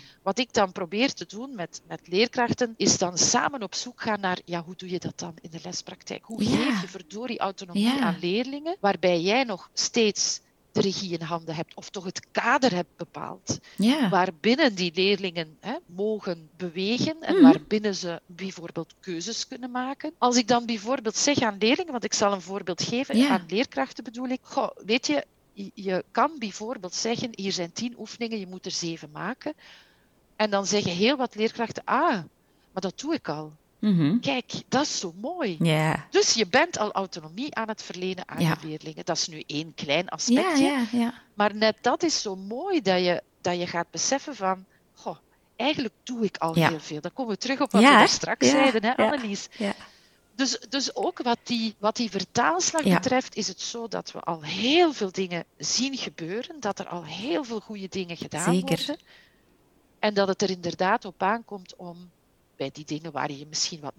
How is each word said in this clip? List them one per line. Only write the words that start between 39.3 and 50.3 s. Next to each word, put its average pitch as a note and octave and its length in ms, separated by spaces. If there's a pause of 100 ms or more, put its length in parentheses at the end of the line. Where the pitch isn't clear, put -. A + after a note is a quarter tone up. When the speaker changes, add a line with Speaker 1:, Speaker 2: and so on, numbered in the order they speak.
Speaker 1:
één D3+ 280
klein E3 360
aspectje. C#4 540
Speaker 2:
Ja, C4+ 280
ja, A#3+ 80
ja. A#3 140 (200)
Speaker 1:
Maar G#3 220
net G#3+ 260
dat C4+ 220
is D#4 180
zo F#3+ 140
mooi, B3+ 460
dat F#3 180
je, F3+ 240 (180)
dat F3+ 180
je F3 80
gaat E3+ 240
beseffen C4+ 440
van, F#3+ 300 (280)
"Goh, - 240 (380)
eigenlijk C4 380 (100)
doe A#3 220
ik - 120
al E3 200
Speaker 2:
Ja. D#3+ 120
Speaker 1:
heel D#3 100
veel." D3+ 220
Dan E3+ 120
komen A3+ 200
we F#3+ 60
terug C4 220
op C#4 100
wat G#3 100
Speaker 2:
Ja, B3 60
Speaker 1:
we C#4+ 60
Speaker 2:
hè? A3+ 60
Speaker 1:
daar A3 100
straks - 360
Speaker 2:
Ja, B3 60
Speaker 1:
zeiden, C4+ 320
hè, G#3+ 40
Speaker 2:
ja, B3 80
Speaker 1:
Annelies? A3 520 (100)
Speaker 2:
ja. G3+ 160 (640)